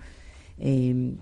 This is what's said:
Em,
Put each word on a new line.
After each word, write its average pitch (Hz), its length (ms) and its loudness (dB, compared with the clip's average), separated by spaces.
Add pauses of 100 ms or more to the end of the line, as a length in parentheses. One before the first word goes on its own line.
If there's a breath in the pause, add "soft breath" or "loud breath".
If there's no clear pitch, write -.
(580 loud breath)
Em, 127 640 2